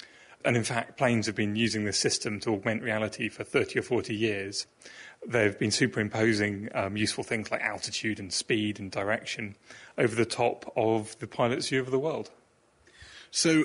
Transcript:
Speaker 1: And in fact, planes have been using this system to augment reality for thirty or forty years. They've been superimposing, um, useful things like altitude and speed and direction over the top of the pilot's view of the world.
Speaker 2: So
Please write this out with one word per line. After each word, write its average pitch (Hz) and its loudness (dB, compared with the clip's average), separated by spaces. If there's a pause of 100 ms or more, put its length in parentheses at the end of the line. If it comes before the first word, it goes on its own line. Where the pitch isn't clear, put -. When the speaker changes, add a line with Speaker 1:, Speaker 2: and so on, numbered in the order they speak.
(440)
Speaker 1:
And 123 4
in 113 2
fact, 117 -4
planes 120 4
have 104 -2
been 104 0
using 110 2
this 101 -2
system 110 0
to 117 0
augment 110 0
reality 107 -2
for - -10
thirty - 0
or 110 0
forty 113 0
years. 104 -2 (580)
They've 104 2
been 107 2
superimposing, 107 2
um, 101 -2
useful 110 0
things 110 -4
like - -2
altitude 107 -4
and 92 -10
speed 107 -2
and 98 -8
direction 104 -4 (420)
over 123 4
the 110 4
top - -2
of 110 2
the 117 -8
pilot's - 0
view 131 0
of 127 -4
the 131 2
world. 131 -4 (1000)
Speaker 2:
So 160 4